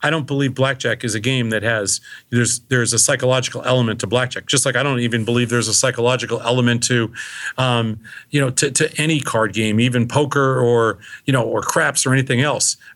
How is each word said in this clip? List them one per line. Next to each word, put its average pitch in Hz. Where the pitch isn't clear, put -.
I 147
don't 156
believe 139
blackjack 131
is 110
a 110
game 123
that 107
has, 110
there's, 117
there's 120
a 113
psychological 127
element 123
to -
blackjack. 120
Just -
like 123
I 131
don't 131
even 113
believe 120
there's 120
a 110
psychological 120
element 120
to, 117
um, 117
you 147
know, 131
to, 139
to 156
any 156
card 110
game, 110
even 123
poker 139
or, 117
you 139
know, 123
or 113
craps 151
or 131
anything 131
else. 139
I -